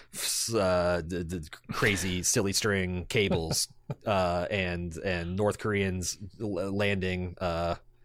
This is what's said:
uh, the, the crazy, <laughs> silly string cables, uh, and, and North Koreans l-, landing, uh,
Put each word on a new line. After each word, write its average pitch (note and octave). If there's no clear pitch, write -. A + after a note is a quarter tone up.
uh, F2+
the, F2
the E2
crazy, F#2
<laughs> -
silly G2+
string F2+
cables, F#2+
uh, F2+
and, F2
and F2
North G#2
Koreans F#2+
l-, A2
landing, F#2
uh, E2+